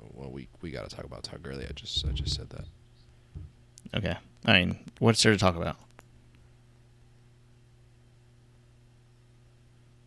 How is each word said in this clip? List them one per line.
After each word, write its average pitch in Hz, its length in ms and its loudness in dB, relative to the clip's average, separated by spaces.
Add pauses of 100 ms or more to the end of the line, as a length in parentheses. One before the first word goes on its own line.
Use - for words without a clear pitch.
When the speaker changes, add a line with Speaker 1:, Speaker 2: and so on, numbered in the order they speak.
(140)
Speaker 1:
well, 65 180 -12
we, 67 160 -10 (140)
we 85 100 -8
gotta 58 180 -8
talk - 160 -12
about - 180 -12
Todd - 200 -12
Gurley. 67 260 -8
I - 40 -8
just, - 340 -4
I 65 40 0
just 71 240 0
said - 140 -8
that. - 160 -10 (1300)
Speaker 2:
Okay. 87 200 0 (320)
I 110 60 8
mean, 90 260 4 (180)
what's 113 240 6
there 113 100 8
to 101 60 6
talk 92 180 6
about? 85 200 -4 (4000)